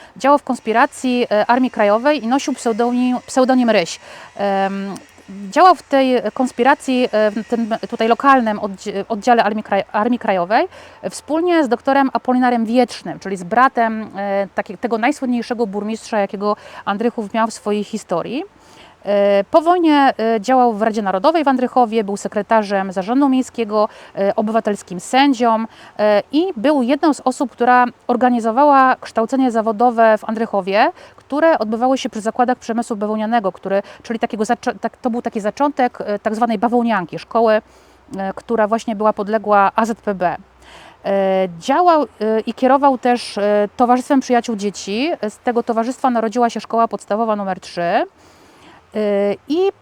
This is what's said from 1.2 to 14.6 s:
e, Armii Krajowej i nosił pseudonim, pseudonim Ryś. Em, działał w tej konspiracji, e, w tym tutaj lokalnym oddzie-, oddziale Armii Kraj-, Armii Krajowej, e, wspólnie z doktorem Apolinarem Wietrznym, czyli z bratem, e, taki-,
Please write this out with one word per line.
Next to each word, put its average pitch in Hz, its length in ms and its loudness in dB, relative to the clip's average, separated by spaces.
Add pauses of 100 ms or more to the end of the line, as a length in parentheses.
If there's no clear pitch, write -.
e, 208 140 2
Armii 247 260 2
Krajowej 226 520 2
i 226 40 -4
nosił 269 260 0
pseudonim, 247 720 0
pseudonim 254 440 2
Ryś. 196 300 0 (380)
Em, 196 580 -2 (540)
działał 330 260 6
w - 80 -18
tej 262 380 2 (120)
konspiracji, 254 800 0
e, 214 200 2
w 214 160 -6
tym 226 280 -2 (140)
tutaj 226 180 -2
lokalnym 226 520 4
oddzie-, 196 500 -6
oddziale 233 340 2
Armii 214 200 -2
Kraj-, - 280 -2
Armii 226 280 0
Krajowej, 208 480 0 (340)
e, 190 80 -6
wspólnie 330 540 0
z 240 60 -2
doktorem 269 440 0
Apolinarem 247 520 0
Wietrznym, 233 540 -2
czyli 190 180 -8
z 185 60 -10
bratem, 226 760 0
e, 196 380 -2
taki-, 202 220 -6